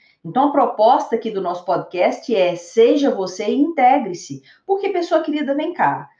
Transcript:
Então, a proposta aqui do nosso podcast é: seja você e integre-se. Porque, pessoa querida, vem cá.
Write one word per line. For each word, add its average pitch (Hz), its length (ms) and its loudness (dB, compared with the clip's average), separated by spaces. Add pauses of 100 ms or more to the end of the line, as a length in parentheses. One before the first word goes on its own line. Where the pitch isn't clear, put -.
(240)
Então, 254 260 0
a - 20 -4
proposta 254 640 2
aqui 233 140 -4
do 196 100 -6
nosso 175 240 -6
podcast 196 720 -2
é: 175 200 2
seja 247 580 2
você 190 320 -6
e 247 160 0
integre-se. 254 800 0 (240)
Porque, 392 240 -2
pessoa 339 320 0
querida, 294 320 -4
vem 311 180 -4
cá. - 380 -2 (100)